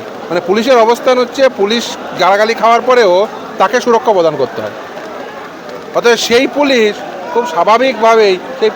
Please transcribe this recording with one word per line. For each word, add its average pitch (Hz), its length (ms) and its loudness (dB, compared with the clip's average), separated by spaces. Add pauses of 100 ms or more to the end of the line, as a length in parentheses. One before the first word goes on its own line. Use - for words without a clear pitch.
(300)
মানে 170 200 -4
পুলিশের 226 360 2
অবস্থান 233 320 2
হচ্ছে 247 260 -2 (140)
পুলিশ 214 260 0 (360)
গালাগালি 202 340 2
খাওয়ার 226 280 2
পরেও 240 320 4 (440)
তাকে 196 240 2
সুরক্ষা 233 320 2
প্রদান 165 280 2
করতে 117 200 -4
হয়। 104 140 -8 (1200)
অতএব 220 220 2
সেই 240 300 2
পুলিশ 262 460 2 (400)
খুব 233 100 0 (100)
স্বাভাবিকভাবেই 220 800 4 (260)
সেই 220 160 0